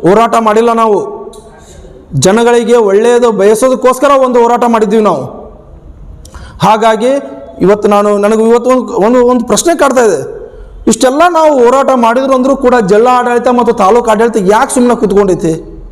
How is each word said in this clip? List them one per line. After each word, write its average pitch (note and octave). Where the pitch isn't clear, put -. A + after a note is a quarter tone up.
ಹೋರಾಟ A3+
ಮಾಡಿಲ್ಲ, A3+
ನಾವು G#3+
ಜನಗಳಿಗೆ A#3
ಒಳ್ಳೆಯದು A#3
ಬಯಸೋದಕ್ಕೋಸ್ಕರ B3
ಒಂದು B3
ಹೋರಾಟ A#3
ಮಾಡಿದ್ವಿ A3
ನಾವು. E3+
ಹಾಗಾಗಿ A3
ಇವತ್ತು G3+
ನಾನು, G#3
ನನಗೆ A3
ಇವತ್ತು A#3+
ಒಂದು, B3+
ಒಂದು, A#3+
ಒಂದು B3
ಪ್ರಶ್ನೆ D4+
ಕಾಡ್ತಾ C4
ಇದೆ, D#3
ಇಷ್ಟೆಲ್ಲ B3+
ನಾವು D4+
ಹೋರಾಟ C4
ಮಾಡಿದ್ರು B3+
ಅಂದ್ರೂ B3+
ಕೂಡ B3
ಜಿಲ್ಲಾ A#3+
ಆಡಳಿತ A#3+
ಮತ್ತು A#3+
ತಾಲೂಕು A3+
ಆಡಳಿತ A3+
ಯಾಕೆ G#3+
ಸುಮ್ಮನೆ B3
ಕೂತ್ಕೊಂಡೈತಿ? F#3